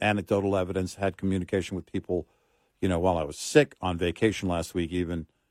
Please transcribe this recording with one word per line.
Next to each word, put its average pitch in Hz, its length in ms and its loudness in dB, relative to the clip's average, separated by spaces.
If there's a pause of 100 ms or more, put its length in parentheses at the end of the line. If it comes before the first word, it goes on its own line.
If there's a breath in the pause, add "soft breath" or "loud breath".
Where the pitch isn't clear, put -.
anecdotal 101 560 2
evidence, 92 400 -2
had 98 200 -2
communication 95 600 -2
with 85 140 -10
people, 90 360 -4 (540)
you 98 80 0
know, 85 100 2
while 90 200 2
I 78 60 -2
was 73 140 -8
sick - 420 4
on 90 180 -2
vacation 92 500 0
last 82 260 -2
week, 85 160 -2
even 85 360 -2 (240)